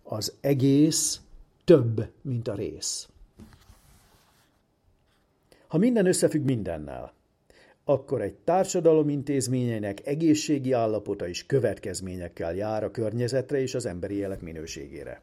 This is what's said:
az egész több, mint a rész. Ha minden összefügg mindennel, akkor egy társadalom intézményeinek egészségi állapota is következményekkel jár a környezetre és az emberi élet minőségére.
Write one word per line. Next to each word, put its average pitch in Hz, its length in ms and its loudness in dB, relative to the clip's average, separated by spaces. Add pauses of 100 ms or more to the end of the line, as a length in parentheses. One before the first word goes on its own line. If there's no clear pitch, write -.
az - 380 -8
egész 139 800 2 (440)
több, 117 440 6 (140)
mint 123 260 -4
a 104 60 -4
rész. - 540 -8 (2500)
Ha 156 120 -2
minden 220 280 4
összefügg 160 380 2
mindennel, 80 680 -4 (720)
akkor 131 360 0
egy 101 140 -4
társadalom 165 760 4
intézményeinek 123 1000 -2
egészségi 147 640 2
állapota 107 540 0
is 90 200 -10
következményekkel 92 1080 -4
jár 107 300 -2
a 98 60 -6
környezetre 120 720 -2
és 131 140 -4
az 123 120 -4
emberi 95 280 -6
élet 95 280 -4
minőségére. 78 800 -12